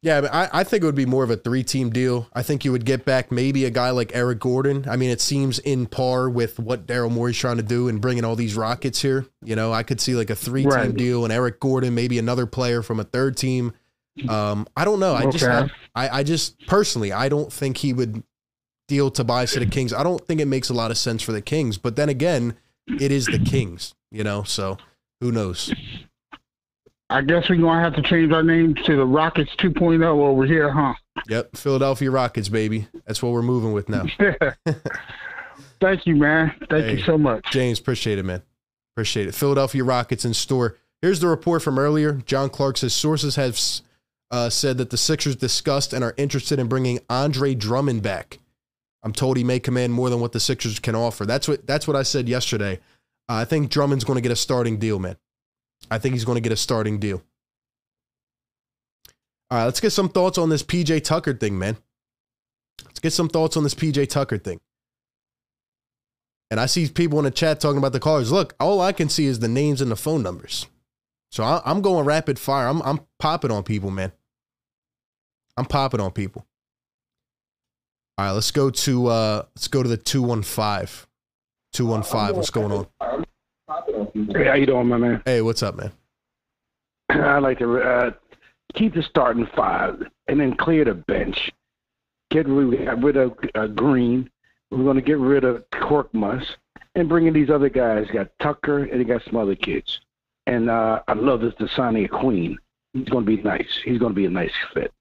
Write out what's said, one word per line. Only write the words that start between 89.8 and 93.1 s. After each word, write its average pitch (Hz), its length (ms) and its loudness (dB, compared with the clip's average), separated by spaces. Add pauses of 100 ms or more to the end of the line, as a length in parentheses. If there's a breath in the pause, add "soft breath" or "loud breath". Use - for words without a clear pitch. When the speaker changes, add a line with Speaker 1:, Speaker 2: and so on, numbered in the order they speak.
Speaker 3:
and 135 100 2
then 135 160 2
clear 156 300 2
the 113 80 2
bench. - 580 -4 (800)
Get 156 160 2
rid, 127 560 2
rid 139 140 4